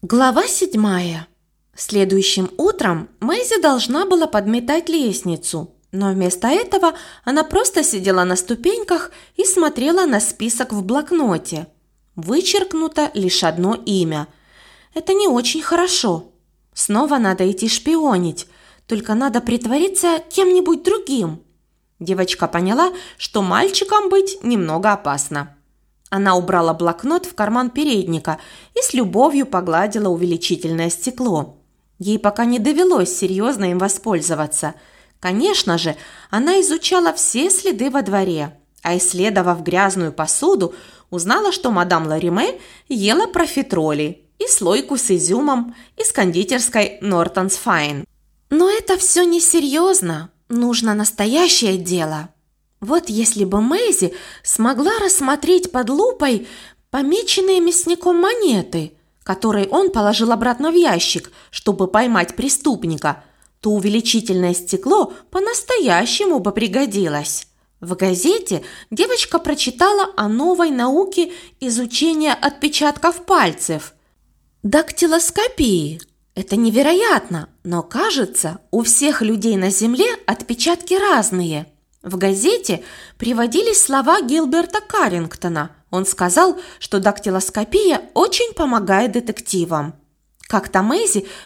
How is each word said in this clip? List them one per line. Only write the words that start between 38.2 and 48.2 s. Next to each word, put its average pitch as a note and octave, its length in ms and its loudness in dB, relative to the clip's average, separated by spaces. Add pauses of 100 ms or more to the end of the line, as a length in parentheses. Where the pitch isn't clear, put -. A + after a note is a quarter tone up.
а, F3 120 0
исследовав F3+ 680 0
грязную F3+ 500 0
посуду, G3 600 0 (340)
узнала, A#3+ 420 0
что F4+ 200 -2
мадам F3 360 2
Лариме F3+ 520 -2 (280)
ела B3+ 400 0
профитроли E3 960 -2 (140)
и A#4 100 -4
слойку B3 500 0
с - 140 -4
изюмом A#3+ 640 0 (220)
из A4 140 -2
кондитерской G3+ 920 0
Нортонс F#3 540 0
Файн. D3 500 -2 (440)